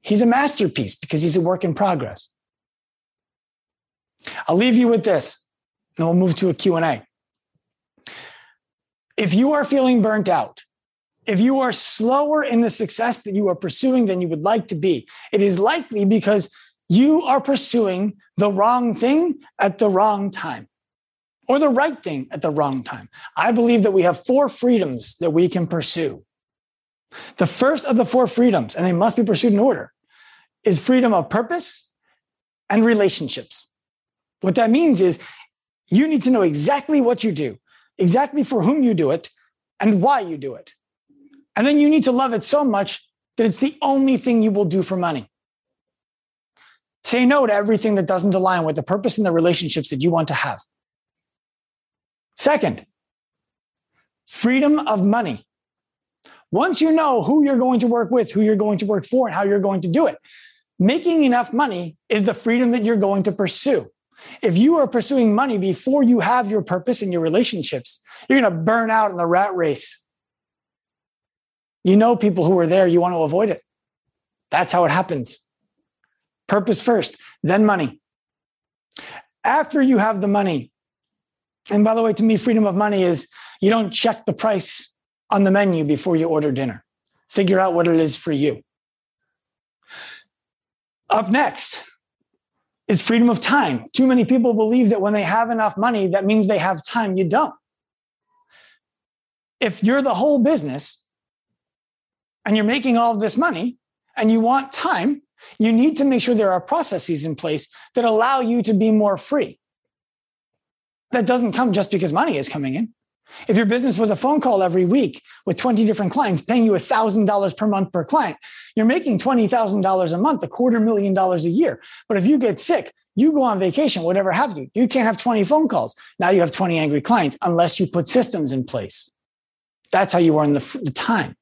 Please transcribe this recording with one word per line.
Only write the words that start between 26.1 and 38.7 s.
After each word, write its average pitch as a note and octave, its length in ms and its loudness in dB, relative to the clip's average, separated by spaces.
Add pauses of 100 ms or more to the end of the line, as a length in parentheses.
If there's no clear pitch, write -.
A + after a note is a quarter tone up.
The F3+ 100 0
first C#4 380 0
of B3 120 0
the A#3+ 100 2
four B3 200 2
freedoms, G3 480 0
and F3 120 -2
they F3+ 60 0
must G3+ 260 0
be A#3+ 40 0
pursued G#3 300 0
in G3+ 60 2
order, A3 340 0 (720)
is F3+ 140 2
freedom B3+ 340 2
of F3 160 0
purpose - 640 -6 (800)
and A3 140 4
relationships. G3 840 -2 (720)
What F#3 140 0
that A3+ 160 2
means C4+ 300 4
is F3+ 180 2 (720)
you C4 200 4
need D4 140 0
to B3+ 80 0
know A3+ 120 4
exactly B3+ 580 0
what A#3+ 220 0
you A3 80 0
do, C#3 280 -6 (400)
exactly C4+ 440 2
for A3 200 -2
whom C4+ 200 2